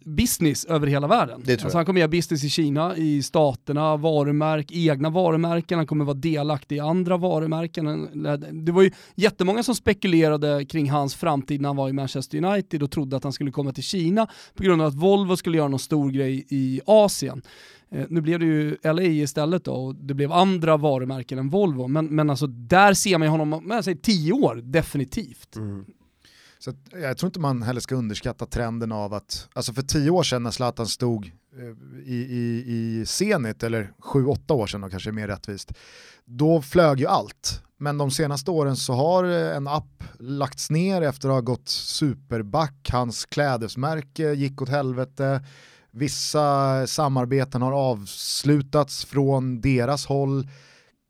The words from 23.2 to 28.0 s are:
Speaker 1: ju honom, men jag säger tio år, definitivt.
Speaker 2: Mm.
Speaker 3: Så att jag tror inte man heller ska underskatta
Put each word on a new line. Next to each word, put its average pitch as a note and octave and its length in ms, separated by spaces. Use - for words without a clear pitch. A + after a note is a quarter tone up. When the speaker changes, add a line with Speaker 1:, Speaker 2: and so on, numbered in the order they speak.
Speaker 1:
ju D3+ 40
honom, D#3 200
men D#3+ 260
jag G3 80
säger E3+ 140
tio F3 340
år, D3+ 320
definitivt. C#3 920
Speaker 2:
Mm. G2+ 280
Speaker 3:
Så - 60
att C3 60
jag C#3+ 280
tror - 100
inte - 120
man C3+ 220
heller B2 180
ska - 140
underskatta A2+ 520